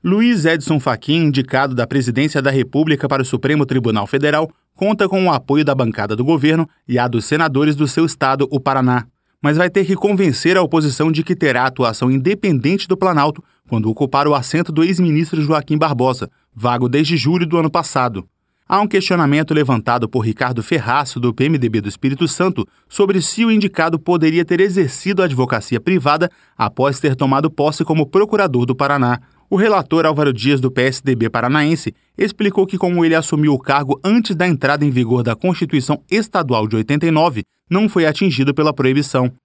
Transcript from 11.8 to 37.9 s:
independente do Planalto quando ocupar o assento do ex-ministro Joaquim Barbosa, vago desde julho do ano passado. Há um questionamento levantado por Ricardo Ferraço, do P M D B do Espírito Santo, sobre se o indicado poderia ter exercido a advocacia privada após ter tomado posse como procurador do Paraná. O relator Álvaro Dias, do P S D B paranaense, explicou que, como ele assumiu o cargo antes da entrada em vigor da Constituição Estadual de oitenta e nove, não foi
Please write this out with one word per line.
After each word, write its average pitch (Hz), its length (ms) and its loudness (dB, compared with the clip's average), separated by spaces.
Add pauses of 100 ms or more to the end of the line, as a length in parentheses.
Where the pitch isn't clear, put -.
independente 165 760 0
do 185 80 0
Planalto 156 480 0 (240)
quando 110 220 -2
ocupar 139 380 0
o 147 80 4
assento 156 360 -2
do 160 120 2
ex-ministro 170 580 0
Joaquim 147 340 0
Barbosa, 131 540 0 (240)
vago 120 340 0
desde 147 300 0
julho 165 300 0
do 170 100 0
ano 160 140 0
passado. 123 560 -2 (420)
Há 196 100 2
um 214 80 0
questionamento 160 680 0
levantado 120 520 0
por 120 120 -2
Ricardo 113 420 -2
Ferraço, 131 580 -2
do 120 140 0
P 131 120 0
M 156 120 0
D 123 100 0
B 107 140 0
do 101 80 -6
Espírito 135 380 -2
Santo, 180 400 -2 (200)
sobre 190 360 0
se - 200 0
o 226 80 2
indicado 170 460 0
poderia 165 480 0
ter 175 140 0
exercido 190 640 0
a - 20 4
advocacia 123 540 -2
privada 160 500 0 (260)
após 127 440 -2
ter 135 160 0
tomado 139 340 0
posse 151 340 -2
como 151 220 0
procurador 185 640 0
do 131 80 -2
Paraná. 135 440 0 (280)
O - 80 -2
relator 180 520 2
Álvaro 147 260 2
Dias, 131 260 0
do 127 120 0
P 127 100 -2
S 131 220 -2
D 131 120 0
B 113 140 -2
paranaense, 147 640 -2 (240)
explicou 202 480 0
que, 185 140 -6
como 175 260 0
ele 160 80 2
assumiu 151 400 0
o 127 60 0
cargo 139 440 -2
antes 214 320 2
da 180 120 0
entrada 147 360 0
em 143 60 2
vigor 123 320 0
da 113 140 -2
Constituição 147 760 -2
Estadual 156 580 0
de 110 80 -2
oitenta 139 300 -2
e 165 60 2
nove, 156 320 0 (260)
não 208 180 2
foi 170 200 2